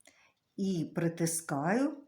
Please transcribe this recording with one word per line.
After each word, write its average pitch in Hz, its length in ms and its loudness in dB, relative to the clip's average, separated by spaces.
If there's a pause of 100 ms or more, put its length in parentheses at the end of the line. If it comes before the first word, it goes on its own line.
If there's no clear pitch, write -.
(580)
і 190 380 -2
притискаю 165 960 0 (140)